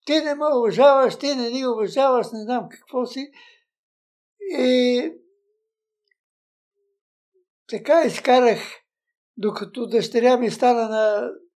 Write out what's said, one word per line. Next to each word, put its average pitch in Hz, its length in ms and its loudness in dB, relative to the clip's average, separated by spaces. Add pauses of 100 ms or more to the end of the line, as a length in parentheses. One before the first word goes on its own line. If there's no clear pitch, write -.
"Ти 285 60 -2
не 302 220 0
ме 294 100 -6 (140)
уважаваш, 240 600 4
ти 285 160 -4
не 240 160 -6
ни 262 160 -6
уважаваш", 233 680 0
не 220 100 -12
знам 220 260 -6
какво - 380 -8
си. 269 240 -12 (1300)
И 254 540 0 (2500)
така 285 340 2
изкарах, 247 580 2 (760)
докато 214 500 -6
дъщеря 233 500 2
ми 240 140 -2
стана 240 380 0
на 214 420 -2 (280)